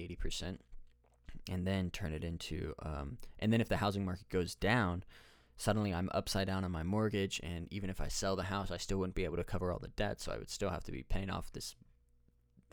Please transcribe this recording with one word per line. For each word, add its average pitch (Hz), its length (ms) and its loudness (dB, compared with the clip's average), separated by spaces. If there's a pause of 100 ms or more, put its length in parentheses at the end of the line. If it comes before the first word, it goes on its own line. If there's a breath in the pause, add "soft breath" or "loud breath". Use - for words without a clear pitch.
eighty 87 120 -8
percent, - 460 -2 (880)
and 92 160 0
then 95 240 2
turn 82 240 -4
it 73 100 -4
into, 80 600 -4
um, 73 340 -4 (220 loud breath)
and 110 120 4
then 117 100 6
if - 80 0
the - 80 2
housing 101 280 2
market 92 240 -4
goes 90 240 2
down, 98 500 4 (520 loud breath)
suddenly 104 400 4
I'm 90 180 0
upside 95 320 2
down 95 180 2
on 90 80 0
my 80 120 -2
mortgage, 101 580 2
and 85 300 -4
even 95 180 -2
if 92 100 -2
I 73 80 2
sell - 280 2
the 92 80 2
house, 98 260 -2
I 85 80 -4
still 95 220 0
wouldn't 92 160 0
be 95 80 0
able 78 140 0
to 85 60 2
cover 90 280 0
all 101 80 -2
the - 80 -8
debt, - 340 -2
so - 100 -4
I - 60 -4
would - 140 -8
still 98 180 0
have 82 140 -4
to - 80 -8
be 65 100 -6
paying 95 300 0
off 92 200 -4
this - 240 -8 (960)